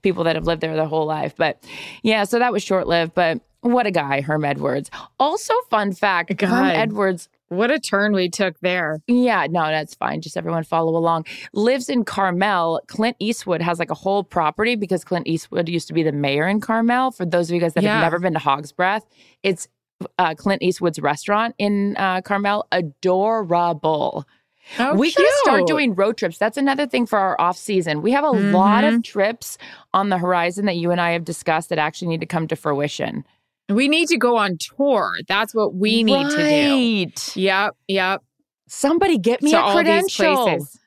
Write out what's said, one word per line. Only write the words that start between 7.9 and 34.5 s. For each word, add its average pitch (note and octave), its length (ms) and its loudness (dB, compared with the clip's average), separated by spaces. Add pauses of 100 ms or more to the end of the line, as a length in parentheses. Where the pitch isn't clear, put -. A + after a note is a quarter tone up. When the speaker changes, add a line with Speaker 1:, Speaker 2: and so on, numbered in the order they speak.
Speaker 2:
we F#3 160 2
took F3+ 320 -4
there. E3+ 480 -2
Speaker 1:
Yeah, A#3+ 420 2
no, E3 180 0
that's D#3 280 -4
fine. D3+ 240 -4
Just D#3+ 160 -12
everyone E3 300 -4
follow E3 320 0
along. E3 300 0 (260)
Lives B3 340 0
in B3 160 0
Carmel. F3+ 840 0
Clint A3+ 320 -2
Eastwood F#3+ 420 -2
has, E3+ 180 -2
like, E3+ 100 -4
a D#3+ 60 -4
whole G3 300 -2
property G3+ 500 0
because F#3+ 300 -2
Clint F3 220 -4
Eastwood E3 420 -4
used E3+ 180 -4
to D#3+ 60 -12
be D#3+ 100 0
the D#3 80 0
mayor C#3+ 340 0
in G3+ 140 0
Carmel. A#3 520 0
For F#3 140 -8
those E3+ 240 0
of F3 60 -2
you E3+ 60 0
guys E3 140 0
that F#3 100 2
have G#3+ 140 2
Speaker 2:
Yeah. - 20 2
Speaker 1:
never E3 180 2
been F3 140 0
to D#3 60 -2
Hog's D3 340 -2
Breath, F#3+ 320 -2 (380)
it's, F#3+ 260 -2 (500)
uh, E3 160 2
Clint - 260 0
Eastwood's F3 380 0
restaurant G3+ 580 -2
in, G3+ 400 0
uh, F#3 240 0
Carmel. G3+ 500 -2
Adorable. E3+ 1600 0 (500)
Speaker 2:
Oh, C4 160 0
Speaker 1:
We D4 180 2
gotta - 200 4 (100)
start D#4 180 4
Speaker 2:
cute. F3+ 80 2
Speaker 1:
doing C4+ 280 0
road G3+ 220 2
trips. E3+ 200 -4
That's G#3+ 200 0
another C#4 280 0
thing A#3+ 220 -2
for - 100 0
our F#3+ 240 0
off F3 160 0
season. E3 460 -2
We G#3 80 2
have C#4+ 120 2
a D#4 60 2
lot G3+ 540 4
of C#4 100 4
Speaker 2:
Mm-hmm. A#3 80 2
Speaker 1:
trips - 560 -4 (380)
on G3 140 2
the F#3 100 2
horizon F3+ 460 0
that F#3+ 100 0
you E3+ 160 0
and F3 100 2
I E3+ 100 2
have E3+ 140 -2
discussed E3 440 -2
that E3 100 -2
actually D#3 300 -2
need E3 100 -2
to E3 80 -8
come D#3+ 220 -2
to D#3+ 60 -2
fruition. D3 680 -4 (460)
Speaker 2:
We A#3 180 2
need D#4+ 220 2
to E4 80 0
go A#3+ 200 2
on F#3+ 220 -2